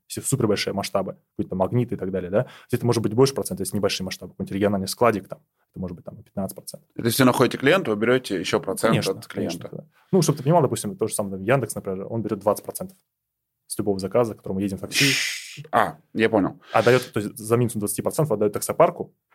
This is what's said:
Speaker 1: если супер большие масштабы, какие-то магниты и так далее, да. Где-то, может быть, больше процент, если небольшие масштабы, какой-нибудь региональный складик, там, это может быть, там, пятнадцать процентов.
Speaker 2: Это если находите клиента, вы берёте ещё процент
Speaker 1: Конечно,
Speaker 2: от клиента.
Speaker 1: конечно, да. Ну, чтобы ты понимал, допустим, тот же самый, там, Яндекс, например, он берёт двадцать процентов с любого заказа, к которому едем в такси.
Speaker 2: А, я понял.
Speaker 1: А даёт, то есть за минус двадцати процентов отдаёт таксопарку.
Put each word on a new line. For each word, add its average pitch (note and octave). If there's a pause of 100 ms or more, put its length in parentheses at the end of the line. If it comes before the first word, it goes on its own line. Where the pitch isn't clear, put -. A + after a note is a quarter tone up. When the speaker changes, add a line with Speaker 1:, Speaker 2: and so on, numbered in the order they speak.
Speaker 1:
если -
супер A#2+
большие G2+
масштабы, G2 (180)
какие-то F#2
магниты G2+
и -
так F#2
далее, F2+
да. G2+ (220)
Где-то, A#2+
может A#2+
быть, G2
больше C3
процент, F#2+
если F#2+
небольшие F#2+
масштабы, F#2
какой-нибудь F#2+
региональный G2
складик, A2
там, - (320)
это -
может F2+
быть, -
там, -
пятнадцать -
процентов. -
Speaker 2:
Это -
если A#2
находите A#2+
клиента, D3+
вы G#2
берёте A2+
ещё G#2
процент G2
Speaker 1:
Конечно, G2
Speaker 2:
от -
клиента. F2
Speaker 1:
конечно, -
да. - (260)
Ну, F#3
чтобы C#3+
ты B2+
понимал, D#3+
допустим, G2+
тот A2
же -
самый, G2
там, F#2+
Яндекс, A#2
например, F#2+
он A2+
берёт G#2
двадцать G2+
процентов - (720)
с -
любого G2
заказа, G#2
к -
которому G2
едем G2
в -
такси. C3+ (600)
Speaker 2:
А, F#2+ (180)
я G#2+
понял. G2+ (120)
Speaker 1:
А A2+
даёт, B2 (100)
то A#2
есть G2+
за A2+
минус A#2+
двадцати G#2
процентов D3
отдаёт G#2
таксопарку. - (220)